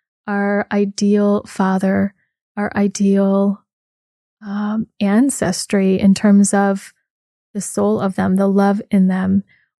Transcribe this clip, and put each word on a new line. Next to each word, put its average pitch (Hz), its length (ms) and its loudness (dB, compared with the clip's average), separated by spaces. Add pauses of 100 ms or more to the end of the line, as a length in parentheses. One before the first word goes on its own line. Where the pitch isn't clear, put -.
(260)
our 202 440 -2
ideal 202 760 0
father, 190 680 -2 (420)
our 208 200 -6
ideal, 196 840 0 (840)
um, 208 420 -6 (140)
ancestry 196 1000 0
in 196 160 4
terms 202 380 4
of 196 400 -2 (680)
the 190 40 -8
soul 202 360 -2
of 196 160 -4
them, 190 220 -2
the 196 100 0
love 202 420 2
in 190 200 2
them, 190 340 0 (380)